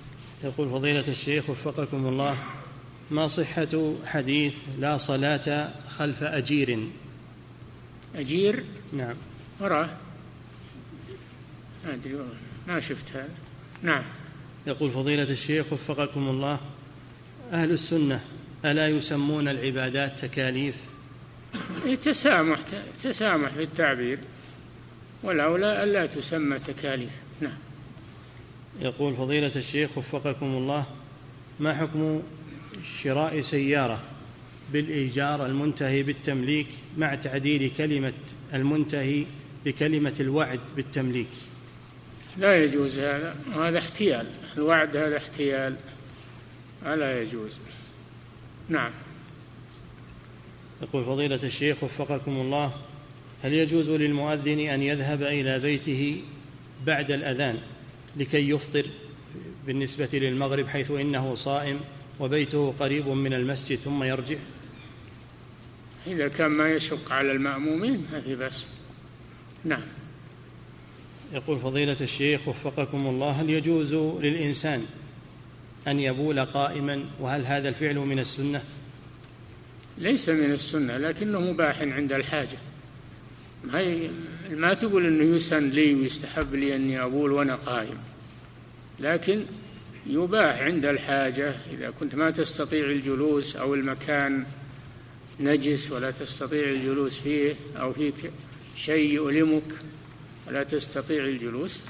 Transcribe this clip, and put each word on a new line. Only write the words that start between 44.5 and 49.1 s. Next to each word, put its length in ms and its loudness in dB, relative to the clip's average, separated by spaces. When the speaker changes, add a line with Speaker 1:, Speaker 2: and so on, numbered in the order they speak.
Speaker 2:
الوعد 400 6
هذا 200 2
احتيال، 600 0
لا 380 0
يجوز. 300 -6
نعم. 220 0